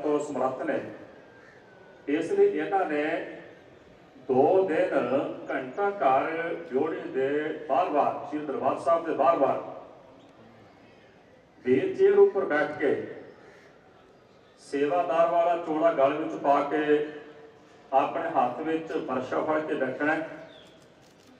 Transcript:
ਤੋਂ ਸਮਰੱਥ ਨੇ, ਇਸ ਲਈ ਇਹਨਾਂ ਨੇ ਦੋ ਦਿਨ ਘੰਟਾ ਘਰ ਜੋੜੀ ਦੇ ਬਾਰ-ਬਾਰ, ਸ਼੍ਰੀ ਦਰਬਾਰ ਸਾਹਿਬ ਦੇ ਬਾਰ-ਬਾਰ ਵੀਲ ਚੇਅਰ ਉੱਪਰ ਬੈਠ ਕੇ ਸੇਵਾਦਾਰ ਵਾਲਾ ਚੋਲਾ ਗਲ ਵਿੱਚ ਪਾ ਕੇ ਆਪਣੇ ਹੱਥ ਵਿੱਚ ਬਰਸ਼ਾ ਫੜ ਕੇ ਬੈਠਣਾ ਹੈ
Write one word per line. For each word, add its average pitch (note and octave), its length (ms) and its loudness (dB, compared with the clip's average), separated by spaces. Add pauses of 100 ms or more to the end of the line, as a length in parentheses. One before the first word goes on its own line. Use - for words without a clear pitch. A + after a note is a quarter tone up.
ਤੋਂ D3 160 0
ਸਮਰੱਥ C3 440 -4
ਨੇ, C#3 160 -2 (1300)
ਇਸ - 240 -2
ਲਈ G3 160 6
ਇਹਨਾਂ D#3 360 -2
ਨੇ D3+ 200 -2 (1200)
ਦੋ D#3+ 400 4
ਦਿਨ E3 260 0 (560)
ਘੰਟਾ G3+ 400 -4
ਘਰ E3 640 0 (180)
ਜੋੜੀ D3+ 280 -2 (140)
ਦੇ C3+ 140 0 (400)
ਬਾਰ-ਬਾਰ, D3 600 0
ਸ਼੍ਰੀ D3+ 100 -6
ਦਰਬਾਰ C#3 400 -2
ਸਾਹਿਬ E3 280 2
ਦੇ D3+ 80 -2
ਬਾਰ-ਬਾਰ - 480 2 (2000)
ਵੀਲ - 320 2
ਚੇਅਰ G3+ 220 6
ਉੱਪਰ G3 260 6
ਬੈਠ D3 340 -2
ਕੇ C3+ 160 0 (1700)
ਸੇਵਾਦਾਰ E3 680 2
ਵਾਲਾ E3+ 260 2 (100)
ਚੋਲਾ D3+ 260 2
ਗਲ C#3 220 4
ਵਿੱਚ D#3 280 -4
ਪਾ C#3+ 180 4 (100)
ਕੇ D3+ 360 2 (880)
ਆਪਣੇ D3 380 0
ਹੱਥ B2 300 0
ਵਿੱਚ D#3+ 380 -4
ਬਰਸ਼ਾ C3 440 -4
ਫੜ D3+ 240 0
ਕੇ D#3 80 -2
ਬੈਠਣਾ C#3+ 400 -2
ਹੈ - 140 -4 (1120)